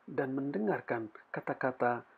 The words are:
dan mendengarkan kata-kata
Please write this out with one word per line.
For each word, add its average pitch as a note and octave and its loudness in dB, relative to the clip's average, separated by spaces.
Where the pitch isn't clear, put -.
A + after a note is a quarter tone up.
dan C3+ -2
mendengarkan C#3 0
kata-kata B2+ 0